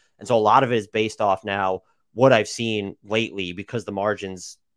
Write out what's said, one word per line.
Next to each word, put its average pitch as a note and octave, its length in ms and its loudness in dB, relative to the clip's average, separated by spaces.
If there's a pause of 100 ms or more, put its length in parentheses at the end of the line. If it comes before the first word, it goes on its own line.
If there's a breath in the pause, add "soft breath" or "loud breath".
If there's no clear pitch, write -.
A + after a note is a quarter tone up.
(200 soft breath)
And G2+ 80 -16
so A#2+ 100 4
a - 20 4
lot A2 240 4
of A#2+ 80 0
it A#2+ 60 2
is G2+ 100 -4
based A2 320 -2
off G2 240 0
now G2 380 -4 (320)
what C3 180 6
I've G#2+ 160 4
seen G#2+ 560 -4
lately G2+ 500 -4
because G2+ 300 -10
the - 80 -12
margins G2 680 -6 (180)